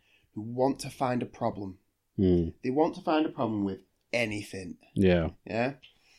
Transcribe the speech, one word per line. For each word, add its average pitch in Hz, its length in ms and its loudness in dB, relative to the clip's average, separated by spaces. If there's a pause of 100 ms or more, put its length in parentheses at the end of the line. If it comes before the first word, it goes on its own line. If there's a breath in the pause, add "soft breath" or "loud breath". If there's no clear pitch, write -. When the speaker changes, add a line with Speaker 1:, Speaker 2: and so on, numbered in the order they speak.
(340)
Speaker 1:
who 107 80 -8
want 123 380 0
to 139 100 -10
find 123 320 -2
a - 40 -6
problem. 98 520 -6 (380)
Speaker 2:
Hmm. 87 340 4 (120)
Speaker 1:
They 127 80 -4
want 160 260 2
to 175 40 -12
find 156 260 2
a - 40 -4
problem 110 340 -2
with 95 160 -4 (320)
anything. 104 640 -4 (180)
Speaker 2:
Yeah. 87 360 4 (140)
Speaker 1:
Yeah? 120 300 -2 (440 soft breath)